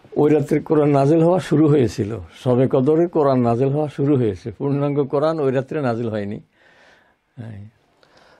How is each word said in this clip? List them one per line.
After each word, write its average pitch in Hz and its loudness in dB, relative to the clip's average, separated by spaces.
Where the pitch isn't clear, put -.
ওই 151 4
রাত্রে 147 0
কোরআন 151 2
নাজিল 143 4
হওয়া 175 2
শুরু 156 2
হয়েছিল, 110 0
শবে 127 2
কদরে 151 2
কোরআন 139 0
নাজিল 120 0
হওয়া 147 -4
শুরু 143 -2
হয়েছে, 110 -2
পূর্ণাঙ্গ 143 -2
কোরআন 151 -2
ওই 135 -2
রাত্রে 135 -4
নাজিল 117 -4
হয়নি। 104 -8
হ্যাঁ। 107 -16